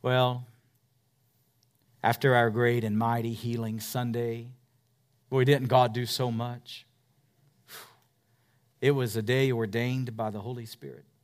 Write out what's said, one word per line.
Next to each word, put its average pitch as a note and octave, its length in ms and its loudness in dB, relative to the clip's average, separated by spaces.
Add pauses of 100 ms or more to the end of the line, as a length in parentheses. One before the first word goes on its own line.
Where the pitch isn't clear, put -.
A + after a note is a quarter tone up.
Well, B2+ 440 0 (1600)
after B2+ 340 4
our A#2 140 6
great A#2+ 340 2
and G#2+ 120 0
mighty A#2 360 0
healing A2+ 480 -4
Sunday, A#2+ 680 -4 (800)
boy, C3 140 4
didn't C3+ 240 4
God B2 260 6
do B2 120 -2
so B2 240 -4
much? A#2+ 560 -8 (1900)
It C3 120 4
was A#2+ 240 0
a A2 60 -2
day C3 280 2
ordained A#2 680 -2
by A2 140 -4
the G#2 100 -10
Holy A#2+ 260 -10
Spirit. - 400 -18 (180)